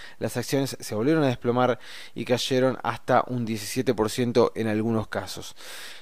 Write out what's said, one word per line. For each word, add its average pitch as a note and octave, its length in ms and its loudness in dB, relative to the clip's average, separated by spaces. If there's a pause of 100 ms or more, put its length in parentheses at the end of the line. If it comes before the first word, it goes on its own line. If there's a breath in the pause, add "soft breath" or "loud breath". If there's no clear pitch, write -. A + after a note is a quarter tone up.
(180 loud breath)
las - 180 -4
acciones C3+ 440 -2
se - 160 -8
volvieron D3 280 4
a C#3 40 4
desplomar B2 500 2 (380 loud breath)
y A#2 100 -4
cayeron B2+ 560 2
hasta - 460 2
un B2 180 -2
diecisiete A2 480 -2
por A2 160 2
ciento A#2+ 460 4
en A2+ 120 -2
algunos A2 400 0
casos. - 480 -8 (460 loud breath)